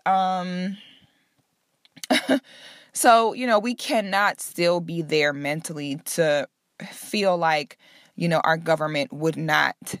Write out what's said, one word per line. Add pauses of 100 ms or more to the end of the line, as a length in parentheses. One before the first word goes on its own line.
um, (1300)
<laughs> (540)
so,
you
know,
we
cannot
still
be
there
mentally
to (440)
feel
like, (360)
you
know,
our
government
would
not (240)